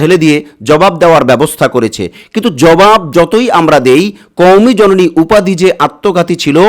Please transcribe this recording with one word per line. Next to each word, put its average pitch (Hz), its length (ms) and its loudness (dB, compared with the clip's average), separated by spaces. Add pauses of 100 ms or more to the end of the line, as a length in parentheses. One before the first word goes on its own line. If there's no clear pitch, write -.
ঢেলে 170 220 0
দিয়ে 151 140 0 (320)
জবাব 175 320 2
দেওয়ার 165 280 2
ব্যবস্থা 139 380 -2
করেছে। 117 360 -4 (300)
কিন্তু 220 160 -4 (140)
জবাব 196 360 4 (180)
যতই 220 300 0 (120)
আমরা 156 200 2
দেই, 127 240 2 (380)
কওমি 202 320 4
জননী 190 320 0 (180)
উপাধি 196 320 0
যে 180 140 0 (160)
আত্মঘাতী 175 580 -4
ছিল, 147 140 -2 (100)